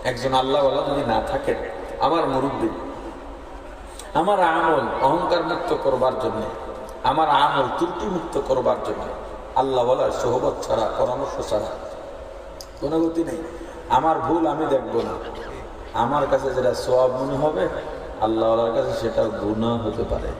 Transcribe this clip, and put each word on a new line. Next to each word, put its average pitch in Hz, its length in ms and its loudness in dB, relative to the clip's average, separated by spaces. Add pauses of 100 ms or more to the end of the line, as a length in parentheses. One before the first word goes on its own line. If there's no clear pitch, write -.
একজন 127 300 -2
আল্লাহওয়ালা 135 480 4
যদি 139 240 0
না 113 160 2
থাকেন, - 340 -2 (440)
আমার 147 280 2
মুরব্বী, 131 400 0 (1500)
আমার 185 260 2
আমল 160 640 2
অহংকার 165 420 2
মুক্ত 160 400 -2
করবার 127 360 4
জন্য, 110 220 -2 (640)
আমার 151 260 4
আমল - 480 4
ত্রুটি - 280 -2
মুক্ত 185 420 -2
করবার 123 280 2 (100)
জন্য - 180 -4 (520)
আল্লাহওয়ালার 131 560 2
সোহবত - 560 0
ছাড়া, - 300 0
পরামর্শ - 520 -2
ছাড়া 107 180 0 (1120)
কোনো 156 180 0
গতি 165 240 2
নেই। 165 140 -4 (520)
আমার 160 300 4
ভুল 160 280 2
আমি 156 180 0
দেখব - 320 0
না, - 160 -2 (800)
আমার 139 380 2
কাছে 131 220 2
যেটা 117 200 4
সওয়াব 127 380 4
মনে 139 260 0
হবে, 156 300 2 (540)
আল্লাহওয়ালার 113 520 4
কাছে 127 280 0
সেটা 113 220 2
গুনাহ 110 540 0
হতে - 260 -2
পারে। - 240 -2 (120)